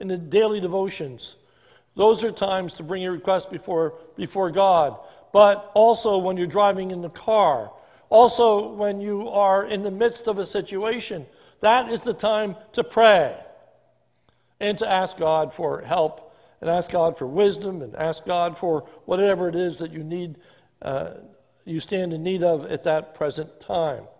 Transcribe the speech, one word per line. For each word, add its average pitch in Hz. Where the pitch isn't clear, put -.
in 190
the 185
daily 208
devotions, 180
those 220
are 220
times 190
to -
bring 185
your 185
request 180
before, 160
before 190
God. 170
But 202
also 220
when 185
you're 180
driving 190
in 175
the 170
car, 156
also 220
when 208
you 208
are 196
in 202
the 202
midst 233
of 202
a 190
situation, 202
that 226
is 226
the 226
time 214
to 240
pray 208
and 202
to 214
ask 185
God 156
for 143
help 160
and 165
ask 175
God 165
for 131
wisdom 185
and 113
ask 156
God 175
for 160
whatever 185
it 165
is 175
that 165
you 160
need, 165
uh, 135
you 160
stand 185
in 160
need 185
of 165
at 156
that 156
present 151
time. 156